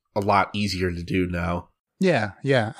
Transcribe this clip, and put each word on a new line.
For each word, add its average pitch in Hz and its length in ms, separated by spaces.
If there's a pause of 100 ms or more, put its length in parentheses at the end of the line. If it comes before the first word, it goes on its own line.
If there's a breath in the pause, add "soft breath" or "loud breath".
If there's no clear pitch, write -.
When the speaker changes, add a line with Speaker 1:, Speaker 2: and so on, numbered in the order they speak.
(160)
Speaker 1:
a 104 40
lot 101 320
easier 92 380
to 85 120
do 90 260
now. 87 400 (320)
Speaker 2:
Yeah, 131 320 (100)
yeah, 127 380